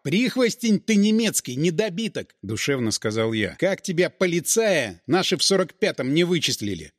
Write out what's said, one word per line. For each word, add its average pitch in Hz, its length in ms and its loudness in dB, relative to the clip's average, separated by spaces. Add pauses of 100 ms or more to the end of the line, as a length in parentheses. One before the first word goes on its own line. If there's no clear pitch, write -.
«Прихвостень 220 760 2
ты 220 160 0
немецкий, 208 600 2
недобиток!» — 175 840 -4
душевно 110 480 -2
сказал 110 440 -2
я. 104 260 -2
«Как 185 240 -2
тебя, 170 260 0
полицая, 170 960 0
наши 170 320 0
в - 60 -2
сорок 185 320 0
пятом 143 400 -2
не 170 80 4
вычислили?» 110 760 -2